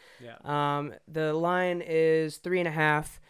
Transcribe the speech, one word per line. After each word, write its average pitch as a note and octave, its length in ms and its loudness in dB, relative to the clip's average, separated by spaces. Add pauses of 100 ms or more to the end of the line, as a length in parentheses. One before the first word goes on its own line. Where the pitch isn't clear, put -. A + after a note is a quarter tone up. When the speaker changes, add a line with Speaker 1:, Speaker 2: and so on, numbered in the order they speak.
(220)
Speaker 1:
Yeah. A#2+ 220 -18
Speaker 2:
Um, D3 500 -2 (140)
the D#3 260 -2
line F3 520 0
is D#3+ 520 2
three F3+ 220 -2
and F3 80 0
a D#3+ 40 -2
half, D3+ 580 0